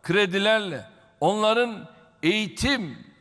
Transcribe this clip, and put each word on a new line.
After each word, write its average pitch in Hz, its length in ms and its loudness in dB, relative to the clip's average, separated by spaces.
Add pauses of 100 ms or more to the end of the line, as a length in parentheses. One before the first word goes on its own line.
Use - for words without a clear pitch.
kredilerle 196 800 0 (340)
onların 214 680 0 (340)
eğitim 208 720 -2 (240)